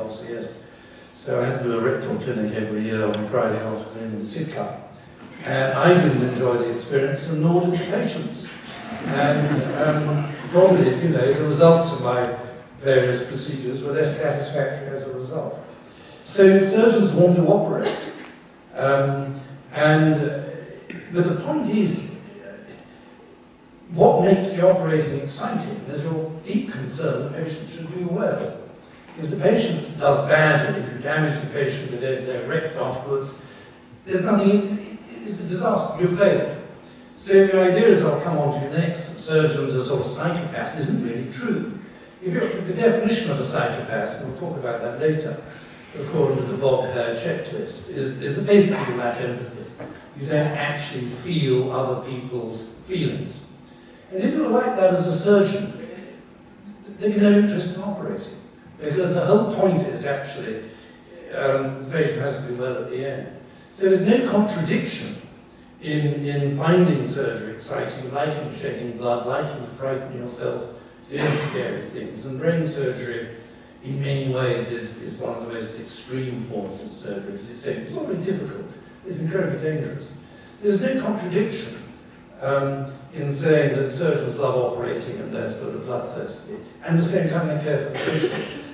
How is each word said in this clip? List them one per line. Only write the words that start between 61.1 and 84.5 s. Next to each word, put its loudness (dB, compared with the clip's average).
um, -2
the -10
patient 0
hasn't -4
been -6
well -4
at -8
the -6
end. -8
So 2
there's 6
no 4
contradiction 0
in, -2
in -2
finding 4
surgery -4
exciting, -8
liking -4
shedding -6
blood, -2
liking -4
to -14
frighten -6
yourself, -6
doing 0
scary -4
things. -10
And -8
brain 2
surgery, -4
in -4
many -2
ways, 0
is, -8
is -10
one -6
of -8
the -8
most -8
extreme -8
forms -8
of -12
surgery, -10
'cause -14
it's, -16
it's -6
already -4
difficult, -4
it's -8
incredibly -2
dangerous. -4
So 0
there's 4
no 0
contradiction, -2
um, 0
in -4
saying 4
that 0
surgeons 0
love 0